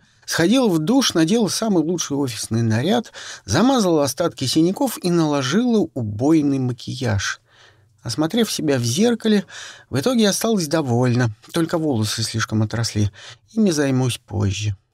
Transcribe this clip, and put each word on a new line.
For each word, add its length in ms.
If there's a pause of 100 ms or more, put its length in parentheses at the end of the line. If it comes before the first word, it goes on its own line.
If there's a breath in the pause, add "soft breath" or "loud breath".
(260 soft breath)
сходила 420
в 120
душ, 340
надела 340
самый 360
лучший 340
офисный 440
наряд, 500 (340 loud breath)
замазала 580
остатки 420
синяков 560
и 100
наложила 840
убойный 640
макияж. 840 (600 soft breath)
Осмотрев 500
себя 280
в 40
зеркале, 600 (440 loud breath)
в 100
итоге 280
осталась 400
довольна, 680 (180)
только 240
волосы 460
слишком 400
отросли, 480 (400 loud breath)
ими 200
займусь 540
позже. 500 (180)